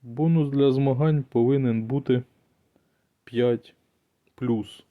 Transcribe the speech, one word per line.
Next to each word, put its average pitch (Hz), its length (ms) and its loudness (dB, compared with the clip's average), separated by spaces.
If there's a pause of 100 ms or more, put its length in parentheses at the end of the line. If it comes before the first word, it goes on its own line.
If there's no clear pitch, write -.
Бонус 147 480 0
для 139 220 2
змагань 139 520 0
повинен 123 600 0
бути 123 400 -2 (1000)
п'ять 120 520 -4 (600)
плюс 117 540 -6